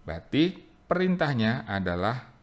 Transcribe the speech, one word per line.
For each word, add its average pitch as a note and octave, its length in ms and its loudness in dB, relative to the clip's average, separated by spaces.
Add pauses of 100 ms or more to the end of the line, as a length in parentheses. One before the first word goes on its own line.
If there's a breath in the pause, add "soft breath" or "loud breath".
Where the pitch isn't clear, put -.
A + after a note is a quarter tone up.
Berarti C3+ 560 0 (320)
perintahnya C#3+ 800 0
adalah F#2+ 560 -2 (180)